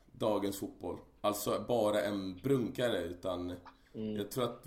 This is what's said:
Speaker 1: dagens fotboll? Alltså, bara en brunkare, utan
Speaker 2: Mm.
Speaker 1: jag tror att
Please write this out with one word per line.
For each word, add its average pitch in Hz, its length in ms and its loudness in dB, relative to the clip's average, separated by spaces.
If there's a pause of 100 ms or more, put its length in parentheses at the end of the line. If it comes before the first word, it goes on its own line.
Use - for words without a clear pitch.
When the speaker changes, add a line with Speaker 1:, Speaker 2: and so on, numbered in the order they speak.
(120)
Speaker 1:
dagens 104 480 0
fotboll? - 380 -6 (240)
Alltså, 104 460 0
bara 104 340 4
en 98 420 -2
brunkare, 117 600 2
utan 90 500 -4 (400)
Speaker 2:
Mm. 107 220 -4
Speaker 1:
jag 101 160 -4
tror 127 120 0
att - 240 -2